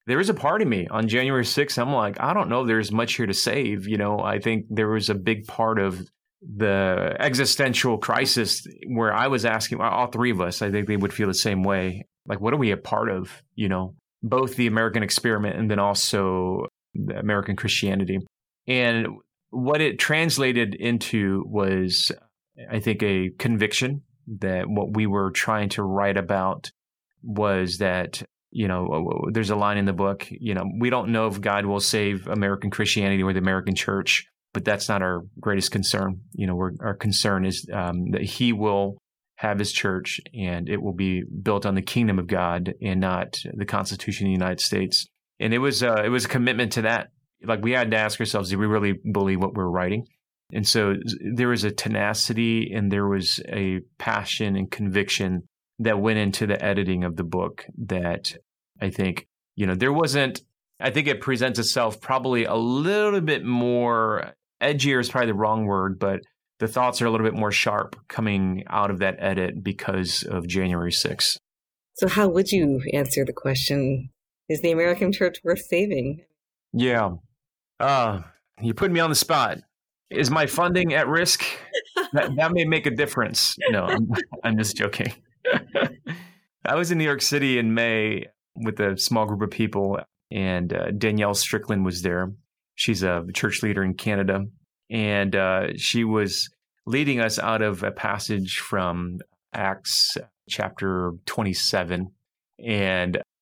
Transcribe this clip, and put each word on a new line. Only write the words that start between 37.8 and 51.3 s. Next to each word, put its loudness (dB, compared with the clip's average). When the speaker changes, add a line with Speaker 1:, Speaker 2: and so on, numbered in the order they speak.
Speaker 1:
that -2
he 0
will 0
have -2
his 0
church -2
and -4
it -2
will -4
be 0
built 0
on 0
the 2
kingdom 2
of -2
God 0
and 0
not -2
the -6
Constitution -4
of 2
the 2
United 0
States. 0
And 0
it 2
was, 2
uh, 4
it 2
was 2
a -2
commitment 2
to 0
that. 0
Like, -2
we 2
had 2
to 4
ask 0
ourselves, -2
"Do 0
we 2
really 2
believe 0
what -2
we're -2
writing?" -2
And -2
so 4
s-, -4